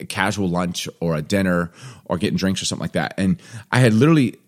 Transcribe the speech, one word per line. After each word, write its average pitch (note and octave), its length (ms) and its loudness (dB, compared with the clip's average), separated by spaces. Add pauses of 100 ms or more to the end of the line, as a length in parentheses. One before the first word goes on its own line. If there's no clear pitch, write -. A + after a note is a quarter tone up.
a - 40 -12
casual G2 460 -2
lunch F2 360 -4 (140)
or E2 160 -2
a D#2 60 -4
dinner F2+ 480 0 (340)
or F2+ 140 -4
getting G2+ 180 -2
drinks F#2+ 240 -2
or - 60 -8
something - 160 -6
like E2+ 100 -6
that. D#2+ 240 -4
And F#2+ 240 0 (320)
I A#2+ 80 4
had A#2+ 140 6
literally C#3 420 4 (120)